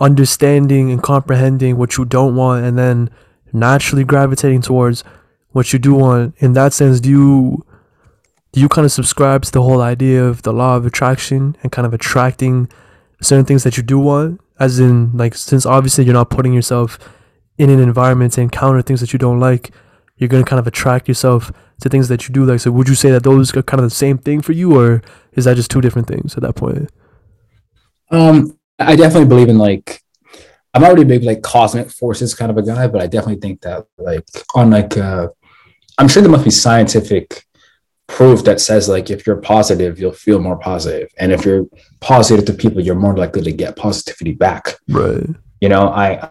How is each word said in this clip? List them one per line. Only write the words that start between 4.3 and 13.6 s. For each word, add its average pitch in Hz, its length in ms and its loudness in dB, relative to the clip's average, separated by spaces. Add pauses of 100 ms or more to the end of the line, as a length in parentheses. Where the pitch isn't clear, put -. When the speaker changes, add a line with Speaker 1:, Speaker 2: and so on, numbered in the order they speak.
Speaker 1:
towards 123 420 -2 (460)
what 127 220 -4
you 139 60 0
do 139 160 2
want, 127 440 2
in 127 160 2
that 135 180 2
sense, 131 280 2
do 127 100 -2
you, 139 540 2 (880)
do 131 80 0
you 143 80 4
kind 151 160 2
of 143 60 2
subscribe 135 540 -2
to - 80 -12
the 127 100 2
whole 127 200 2
idea 127 420 0
of 123 180 -4
the 113 100 -4
law 123 240 0
of 120 100 -4
attraction 135 760 -4
and 127 80 -6
kind 120 160 -4
of 117 80 -4
attracting 127 720 -2 (520)
certain 135 240 2
things 139 180 0